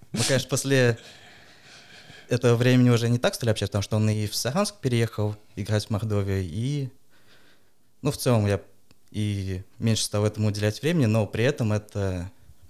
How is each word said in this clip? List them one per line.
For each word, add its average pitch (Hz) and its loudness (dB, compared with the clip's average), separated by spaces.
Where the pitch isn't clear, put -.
Мы, 117 0
конечно, 131 0
после 131 2
этого 120 2
времени 123 6
уже 117 4
не 120 2
так - 0
стали 113 0
общаться, 104 -4
потому 101 0
что - -2
он 107 2
и 107 -2
в 104 -6
Саранск 185 -2
переехал 113 -2
играть 104 -2
в - -8
Мордовию, 98 -2
и, 127 -4
ну, 147 -2
в - -6
целом 113 2
я 101 0
и 98 -4
меньше 113 0
стал 104 0
этому 107 0
уделять 104 -2
времени, 151 2
но 107 2
при 110 -2
этом 120 0
это 98 -4